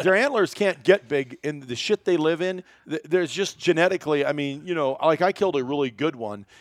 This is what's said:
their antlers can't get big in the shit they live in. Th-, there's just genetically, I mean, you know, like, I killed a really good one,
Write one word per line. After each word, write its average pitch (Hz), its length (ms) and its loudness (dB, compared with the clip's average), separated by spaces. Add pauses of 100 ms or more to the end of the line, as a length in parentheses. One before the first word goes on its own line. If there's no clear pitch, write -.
their 185 120 4
antlers 226 380 2
can't 180 300 -2
get 185 260 4
big 135 340 -4
in 147 180 -6
the 123 160 -8
shit - 280 -2
they 175 140 2
live 156 240 0
in. 185 200 -4 (240)
Th-, 151 220 -6
there's 170 240 0
just - 260 -4
genetically, 165 680 2
I 147 80 0
mean, 147 320 -6
you 180 80 -4
know, 139 280 -2
like, 160 200 2
I 190 100 2
killed 190 240 0
a 131 80 0
really 139 260 -2
good 143 240 -2
one, 104 300 -10 (160)